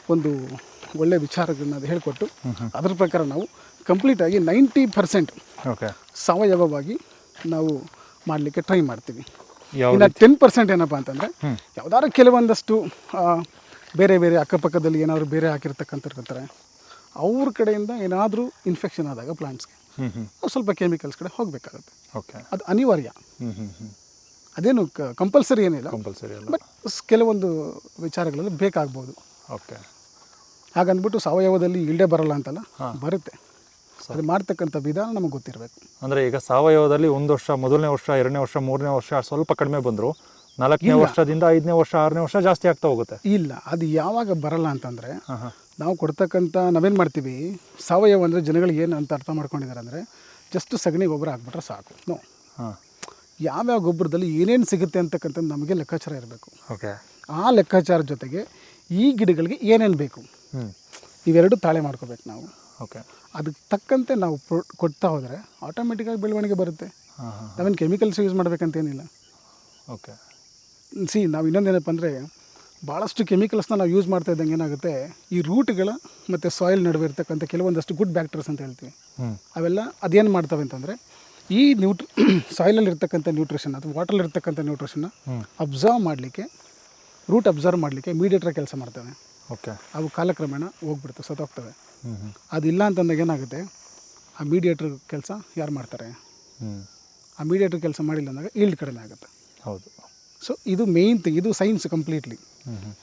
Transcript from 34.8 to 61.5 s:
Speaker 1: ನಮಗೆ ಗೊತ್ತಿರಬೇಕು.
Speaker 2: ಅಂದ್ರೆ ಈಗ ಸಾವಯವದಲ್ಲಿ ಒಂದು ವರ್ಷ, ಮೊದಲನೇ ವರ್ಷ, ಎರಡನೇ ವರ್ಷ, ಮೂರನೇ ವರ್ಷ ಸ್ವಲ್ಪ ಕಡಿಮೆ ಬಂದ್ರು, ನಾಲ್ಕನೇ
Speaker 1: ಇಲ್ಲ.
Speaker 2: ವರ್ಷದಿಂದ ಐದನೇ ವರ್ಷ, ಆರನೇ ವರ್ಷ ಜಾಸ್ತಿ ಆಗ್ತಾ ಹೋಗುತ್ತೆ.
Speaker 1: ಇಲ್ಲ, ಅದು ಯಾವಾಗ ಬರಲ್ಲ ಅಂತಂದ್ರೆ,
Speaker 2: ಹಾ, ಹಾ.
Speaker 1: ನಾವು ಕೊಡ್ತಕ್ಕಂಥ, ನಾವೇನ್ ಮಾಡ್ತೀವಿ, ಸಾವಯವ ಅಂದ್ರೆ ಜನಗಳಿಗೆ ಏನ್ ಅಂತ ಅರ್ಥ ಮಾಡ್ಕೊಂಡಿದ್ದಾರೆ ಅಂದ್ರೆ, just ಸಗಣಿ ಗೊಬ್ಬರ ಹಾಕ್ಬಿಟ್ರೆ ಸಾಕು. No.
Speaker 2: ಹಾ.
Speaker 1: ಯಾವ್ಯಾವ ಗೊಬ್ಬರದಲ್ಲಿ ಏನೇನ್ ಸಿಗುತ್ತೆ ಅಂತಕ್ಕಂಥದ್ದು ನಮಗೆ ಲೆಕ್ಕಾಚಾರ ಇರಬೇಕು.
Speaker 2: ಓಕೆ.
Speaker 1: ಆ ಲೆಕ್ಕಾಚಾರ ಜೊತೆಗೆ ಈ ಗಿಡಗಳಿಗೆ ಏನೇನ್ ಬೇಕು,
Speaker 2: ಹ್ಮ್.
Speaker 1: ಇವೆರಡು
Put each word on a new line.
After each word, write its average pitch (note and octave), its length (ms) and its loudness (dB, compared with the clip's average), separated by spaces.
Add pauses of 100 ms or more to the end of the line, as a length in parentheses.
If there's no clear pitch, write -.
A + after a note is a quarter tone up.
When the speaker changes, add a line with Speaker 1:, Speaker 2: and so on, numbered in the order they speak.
Speaker 1:
ನಮಗೆ F3+ 160 -2
ಗೊತ್ತಿರಬೇಕು. A#2 500 -14 (220)
Speaker 2:
ಅಂದ್ರೆ C3+ 260 0
ಈಗ A#2+ 80 -2
ಸಾವಯವದಲ್ಲಿ D3 720 4
ಒಂದು C#3+ 240 2
ವರ್ಷ, C#3 180 -2
ಮೊದಲನೇ C#3 360 2
ವರ್ಷ, C#3+ 240 -2
ಎರಡನೇ C3+ 280 2
ವರ್ಷ, C3+ 180 -4
ಮೂರನೇ C3+ 320 -2
ವರ್ಷ C#3 320 -2
ಸ್ವಲ್ಪ D3+ 320 -2
ಕಡಿಮೆ C#3+ 260 0
ಬಂದ್ರು, B2 380 0 (420)
ನಾಲ್ಕನೇ D3 300 2
Speaker 1:
ಇಲ್ಲ. D#3 120 8
Speaker 2:
ವರ್ಷದಿಂದ D#3 480 2
ಐದನೇ E3 240 4
ವರ್ಷ, E3 220 2
ಆರನೇ D#3 260 2
ವರ್ಷ D#3+ 160 -2
ಜಾಸ್ತಿ F#3 320 4
ಆಗ್ತಾ D#3+ 200 2
ಹೋಗುತ್ತೆ. A2+ 360 -2
Speaker 1:
ಇಲ್ಲ, F#3+ 280 2 (140)
ಅದು E3 200 -2
ಯಾವಾಗ F#3+ 460 0
ಬರಲ್ಲ D#3+ 360 -2
ಅಂತಂದ್ರೆ, B2 440 -8
Speaker 2:
ಹಾ, - 220 -12
ಹಾ. A#2+ 220 -12 (240)
Speaker 1:
ನಾವು E3+ 160 -2
ಕೊಡ್ತಕ್ಕಂಥ, E3+ 600 -2
ನಾವೇನ್ F3+ 400 4
ಮಾಡ್ತೀವಿ, D3+ 640 -2 (260)
ಸಾವಯವ G3 380 6
ಅಂದ್ರೆ E3+ 160 2
ಜನಗಳಿಗೆ D#3+ 420 2
ಏನ್ E3+ 100 0
ಅಂತ D3 200 -4
ಅರ್ಥ - 180 -6
ಮಾಡ್ಕೊಂಡಿದ್ದಾರೆ C#3 500 -6
ಅಂದ್ರೆ, A#2+ 200 -12 (540)
just F#3 260 -6
ಸಗಣಿ F3+ 260 0
ಗೊಬ್ಬರ D#3 220 -4
ಹಾಕ್ಬಿಟ್ರೆ B2 320 -10
ಸಾಕು. - 520 -12
No. - 60 -8 (400)
Speaker 2:
ಹಾ. A2+ 220 -10 (600)
Speaker 1:
ಯಾವ್ಯಾವ G3+ 400 0
ಗೊಬ್ಬರದಲ್ಲಿ E3+ 600 0
ಏನೇನ್ A3+ 260 4
ಸಿಗುತ್ತೆ F#3 320 -2
ಅಂತಕ್ಕಂಥದ್ದು E3 500 -4
ನಮಗೆ D3 260 -4
ಲೆಕ್ಕಾಚಾರ D#3+ 400 -6
ಇರಬೇಕು. A#2 380 -16 (220)
Speaker 2:
ಓಕೆ. G2+ 280 -10 (280)
Speaker 1:
ಆ F3+ 200 0
ಲೆಕ್ಕಾಚಾರ F#3 500 4
ಜೊತೆಗೆ C#3 460 -8 (440)
ಈ G#3+ 220 4
ಗಿಡಗಳಿಗೆ F#3 500 2
ಏನೇನ್ A3 320 6
ಬೇಕು, C#3+ 260 -6
Speaker 2:
ಹ್ಮ್. - 520 -12 (540)
Speaker 1:
ಇವೆರಡು E3+ 300 6